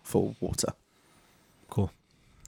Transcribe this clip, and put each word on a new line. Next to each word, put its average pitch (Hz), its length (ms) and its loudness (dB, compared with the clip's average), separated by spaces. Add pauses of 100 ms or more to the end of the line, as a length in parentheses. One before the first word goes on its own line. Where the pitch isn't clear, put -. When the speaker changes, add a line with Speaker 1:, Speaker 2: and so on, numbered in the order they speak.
Speaker 1:
for 101 380 2
water. - 300 -2 (1000)
Speaker 2:
Cool. 98 220 0 (560)